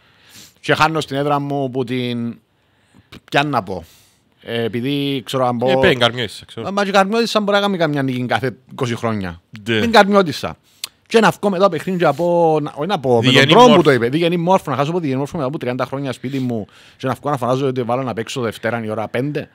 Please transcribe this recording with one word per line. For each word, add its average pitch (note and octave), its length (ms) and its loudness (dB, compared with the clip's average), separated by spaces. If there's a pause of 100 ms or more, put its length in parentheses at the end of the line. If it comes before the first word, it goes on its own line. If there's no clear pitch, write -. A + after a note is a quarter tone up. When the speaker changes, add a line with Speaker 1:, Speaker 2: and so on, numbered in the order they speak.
(600)
Speaker 1:
Και - 140 -2
χάνω D#3 280 0
στην C3+ 160 -6
έδρα C#3+ 220 0
μου C#3+ 320 -4
που C3 120 -4
την, A#2+ 540 -4 (920)
ποια D3 120 2
να C#3 200 -2
πω. F#2 200 -8 (580)
Ε, A#2 220 -6
επειδή, C3+ 640 -4
ξέρω, C3 220 -2
αν A#2+ 100 0
πω B2 120 0
Speaker 2:
Ε, C3 120 4
πέ, C3+ 120 6
Καρμιώτισσα, A#2+ 520 -2
ξέρω. - 200 -12
Speaker 1:
Μα, F#3 60 -8
μα G3+ 140 -2
και G3 60 -6
Καρμιώτισσα G#3 480 0
μπορεί G3+ 180 0
να G3+ 60 0
κάνει G3+ 140 -2
καμιά D3 260 0
νίκη B2 220 -2
κάθε A#2 300 -2 (160)
είκοσι B2 240 -4
χρόνια. G2+ 460 -6 (260)
Speaker 2:
Ναι. A2+ 120 0
Speaker 1:
Μην A#3 120 0
Καρμιώτισσα. G3 640 2 (500)
Και A3+ 120 4
να G#3 100 6
βγω G3 200 -2
μετά F#3+ 200 2
παιχνίδι F3 300 -4
και E3+ 60 2
να D3 80 4
πω, E3+ 480 2
να, D3 140 -8
όχι D3 120 -6
να G3 120 -2
πω, B2+ 100 -2
με B2 140 6
τον C3 80 4
Speaker 2:
Διγενή C#3 200 6
Speaker 1:
τρόπο A3+ 140 10
που B3 60 8
Speaker 2:
μόρφ. F3+ 120 6
Speaker 1:
το D3 80 6
είπε, A#2 180 2
διγενή E3+ 280 0
μόρφ, F3+ 300 2
να C#3 80 -2
χάσω C#3 140 0
από F3 100 -2
διγενή C3+ 200 -2
μόρφ C#3 140 -6
μετά D#3 120 -4
από C#3 120 -6
τριάντα B2+ 280 -4
χρόνια C3+ 260 -8
σπίτι C3 280 -6
μου A#2+ 260 -4 (320)
και C3+ 100 -6
να B2+ 60 -2
βγω C#3 160 -6
να D3 80 -2
φωνάζω B2+ 300 0
ότι B2+ 160 -2
βάλω A#2+ 200 -2
να A#2+ 100 -6
παίξω A2+ 280 -6
Δευτέρα A2+ 420 -4
η G#2+ 60 -8
ώρα G#2+ 180 -4
πέντε. C#3+ 480 -6